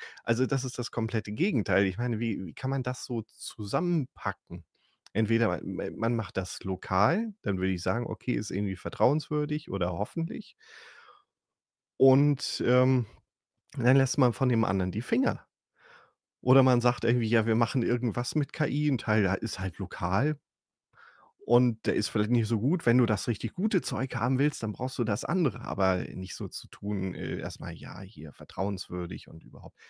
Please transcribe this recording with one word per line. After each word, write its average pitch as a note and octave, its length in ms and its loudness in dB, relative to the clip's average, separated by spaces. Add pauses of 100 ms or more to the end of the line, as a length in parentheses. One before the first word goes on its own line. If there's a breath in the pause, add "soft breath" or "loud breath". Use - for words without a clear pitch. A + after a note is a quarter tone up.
(260 loud breath)
Also, A#2 220 2
das B2+ 180 -2
ist B2 140 -8
das A#2 120 -8
komplette A2 420 -2
Gegenteil. A2 540 2
Ich F#2 120 -2
meine, A#2 200 -2
wie, A2+ 260 -2
wie E2 100 -10
kann C3 160 -6
man C3+ 120 -2
das B2 220 -6
so A#2 180 -4
zusammenpacken? B2 1400 -4 (480)
Entweder A2+ 360 2
ma-, F2 140 -2
ma-, F#2 340 -6
man A#2 200 0
macht G#2 200 -6
das - 280 -6
lokal, A2+ 680 2 (100)
dann G2 160 -2
würde F#2+ 140 2
ich F2 100 -4
sagen, A2+ 240 0
okay, A2 280 -4
ist A#2 160 -4
irgendwie G2 260 -2
vertrauenswürdig D3 920 0
oder F#2 220 0
hoffentlich. D#3+ 600 -4 (1500 loud breath)
Und, C3+ 640 4
ähm, B2+ 400 4 (720 soft breath)
dann B2+ 200 6
lässt C3 200 2
man B2 160 4
von B2+ 160 0
dem A2+ 160 2
anderen F#2 260 0
die G#2 100 -4
Finger. - 460 -2 (920 soft breath)
Oder C3 220 6
man B2 180 4
sagt A#2+ 240 2
irgendwie: A#2 240 2
„Ja, A2 180 4
wir A2+ 80 4
machen A#2+ 280 2
irgendwas A#2 520 -2
mit D3 180 -2
K D3+ 140 -2
I, D3 220 0
'n C3 100 2
Teil A2 240 2
da F#2 120 2
ist - 240 -6
halt F#2 200 -4
lokal.“ G2 600 -2 (1080 soft breath)
Und A#2+ 380 4
der G#2 100 2
ist - 140 -2
vielleicht G#2+ 220 0
nicht A#2 160 2
so A2 120 0
gut. D#3 280 0
Wenn A#2+ 100 6
du B2+ 80 6
das G#2+ 220 0
richtig A2 260 -4
gute G3 280 0
Zeug B2 340 -4
haben B2 240 0
willst, D3 240 0
dann G#2 100 -2
brauchst C3 240 -6
du B2 60 0
das G#2+ 220 -2
andere, C#3+ 360 0
aber F#2+ 360 0
nicht - 380 -8
so G2+ 120 -6
zu - 200 -16
tun, G2 460 -4
äh, F#2 260 -6
erstmal: F2+ 340 -8
„Ja, F2+ 280 -12
hier D#2 320 -12
vertrauenswürdig F2+ 960 -6
und D#2+ 160 -16
überhaupt.“ - 340 -18 (120 soft breath)